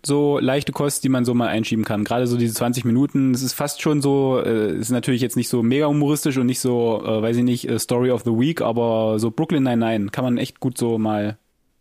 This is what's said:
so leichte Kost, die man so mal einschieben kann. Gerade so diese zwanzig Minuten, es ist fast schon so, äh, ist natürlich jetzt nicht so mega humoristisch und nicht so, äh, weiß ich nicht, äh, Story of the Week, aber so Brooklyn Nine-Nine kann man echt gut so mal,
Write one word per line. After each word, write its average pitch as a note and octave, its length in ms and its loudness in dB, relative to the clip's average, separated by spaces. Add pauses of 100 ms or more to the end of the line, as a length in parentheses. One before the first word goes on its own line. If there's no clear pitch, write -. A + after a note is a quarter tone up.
so C#3+ 360 2
leichte C3+ 340 0
Kost, C#3+ 320 -2
die C3 60 2
man B2 160 2
so B2 80 0
mal A#2+ 140 2
einschieben A2 360 -2
kann. G#2 200 -2
Gerade B2 220 0
so A#2+ 120 0
diese A#2 160 0
zwanzig B2 320 -2
Minuten, C3 480 2
es A#2+ 80 -4
ist B2 100 -4
fast - 300 -4
schon D3+ 180 2
so, C#3 420 2
äh, G#2+ 320 0
ist A2 160 -4
natürlich B2 300 0
jetzt B2 160 -2
nicht A#2+ 140 -2
so A#2+ 120 0
mega C3+ 240 2
humoristisch D3 520 0
und B2 80 2
nicht B2+ 140 0
so, A#2 440 0
äh, A2 160 0
weiß A#2 160 0
ich A#2+ 80 2
nicht, B2 240 -2
äh, A#2 100 0
Story B2 320 0
of B2 140 0
the A#2+ 60 0
Week, B2+ 320 0
aber A2+ 560 0
so A2+ 120 0
Brooklyn D#3+ 340 -2
Nine-Nine A2+ 460 0
kann B2+ 140 -4
man B2 140 0
echt - 220 -6
gut B2+ 180 -4
so A#2 200 0
mal, G#2+ 380 -2 (440)